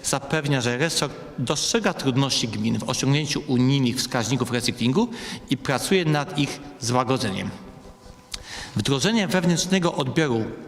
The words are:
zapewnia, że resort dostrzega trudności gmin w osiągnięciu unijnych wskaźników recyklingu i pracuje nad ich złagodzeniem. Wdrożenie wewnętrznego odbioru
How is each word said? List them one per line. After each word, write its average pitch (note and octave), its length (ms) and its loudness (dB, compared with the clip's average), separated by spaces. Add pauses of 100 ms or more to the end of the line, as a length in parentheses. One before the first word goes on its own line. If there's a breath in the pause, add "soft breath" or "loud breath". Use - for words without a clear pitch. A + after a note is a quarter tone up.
zapewnia, C#3+ 560 0
że A#2+ 180 0
resort D#3 360 0 (240)
dostrzega E3 560 0
trudności C3 540 0
gmin A2 300 0
w A2+ 100 -4
osiągnięciu C#3+ 580 0
unijnych B2+ 500 4
wskaźników A#2+ 540 0
recyklingu B2 580 0 (420 loud breath)
i C3+ 60 2
pracuje E3+ 480 0
nad D3 340 0
ich C#3 220 -2 (200)
złagodzeniem. A#2 720 0 (1300 loud breath)
Wdrożenie D3 520 2
wewnętrznego F3 680 2
odbioru C3 500 2 (240)